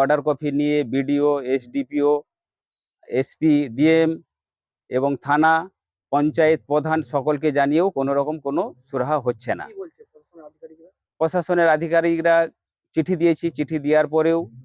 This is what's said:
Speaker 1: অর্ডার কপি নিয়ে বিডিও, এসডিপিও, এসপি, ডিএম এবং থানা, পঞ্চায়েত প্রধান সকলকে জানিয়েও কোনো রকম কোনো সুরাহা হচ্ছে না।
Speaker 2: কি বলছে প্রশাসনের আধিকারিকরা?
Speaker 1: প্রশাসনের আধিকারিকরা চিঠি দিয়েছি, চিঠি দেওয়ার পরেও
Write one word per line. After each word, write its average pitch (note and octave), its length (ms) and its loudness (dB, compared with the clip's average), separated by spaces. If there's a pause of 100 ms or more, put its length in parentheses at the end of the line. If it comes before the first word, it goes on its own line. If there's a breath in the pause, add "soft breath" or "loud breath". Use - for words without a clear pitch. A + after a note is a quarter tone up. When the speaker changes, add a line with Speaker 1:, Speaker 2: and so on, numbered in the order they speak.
Speaker 1:
অর্ডার C#3+ 260 2
কপি D3 220 -2 (100)
নিয়ে D3 180 0 (160)
বিডিও, C#3+ 360 0 (260)
এসডিপিও, C#3 560 -2 (960)
এসপি, C#3+ 460 0 (240)
ডিএম D#3+ 340 2 (880)
এবং C3+ 140 0 (140)
থানা, D3+ 280 2 (580)
পঞ্চায়েত D#3 480 2 (100)
প্রধান D3+ 300 0 (140)
সকলকে D3 440 -2
জানিয়েও D3 300 2 (100)
কোনো C3+ 220 -2
রকম D3 160 -4 (100)
কোনো C#3+ 160 -2 (260)
সুরাহা C#3 380 -4
হচ্ছে A#2+ 340 -4
না। D#2 100 -12
Speaker 2:
কি - 120 -20
বলছে - 200 -18 (100)
প্রশাসনের D3+ 360 -20
আধিকারিকরা? D#3+ 420 -20 (300)
Speaker 1:
প্রশাসনের E3+ 560 2
আধিকারিকরা E3 600 2 (600)
চিঠি E3 260 0
দিয়েছি, E3+ 240 2 (120)
চিঠি D3+ 260 -4
দেওয়ার D3+ 300 2
পরেও D#3+ 260 2 (260)